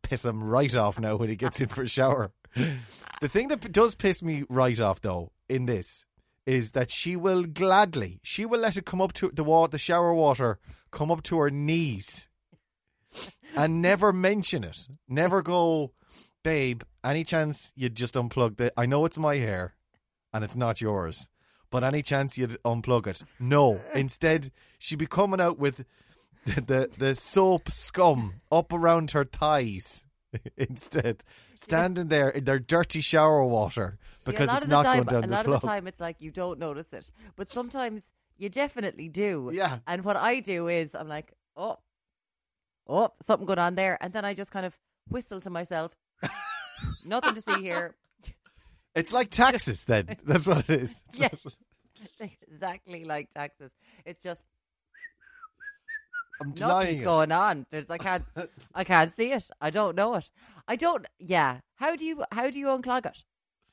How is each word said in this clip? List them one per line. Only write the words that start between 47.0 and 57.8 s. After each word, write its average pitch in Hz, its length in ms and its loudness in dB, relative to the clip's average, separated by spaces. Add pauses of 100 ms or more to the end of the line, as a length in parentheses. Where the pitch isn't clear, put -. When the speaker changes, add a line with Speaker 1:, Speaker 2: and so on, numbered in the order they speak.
Speaker 2:
Nothing 226 300 0
to 220 60 -10
see 196 200 0
here. 175 340 -6 (960)
Speaker 1:
It's 165 200 -2
like 254 160 0
taxes 240 560 4
then. 107 360 2
Speaker 2:
<laughs> - 40 -20
Speaker 1:
That's 151 220 4
what 156 220 2
it 151 120 2
is. 123 260 -6
It's - 120 -8
Speaker 2:
Yes. 247 260 -2
Speaker 1:
not - 840 -20
Speaker 2:
<laughs> - 0 - (220)
Exactly 175 540 -12
like 151 260 -8
taxes. 147 400 -14 (340)
It's 170 160 -16
just 175 200 -12 (2000)
Speaker 1:
I'm 143 80 -10
Speaker 2:
nothing's 151 120 -10
Speaker 1:
denying 180 400 0
it. - 20 -6
Speaker 2:
going 156 280 2
on. 175 400 0
There's, 151 180 -10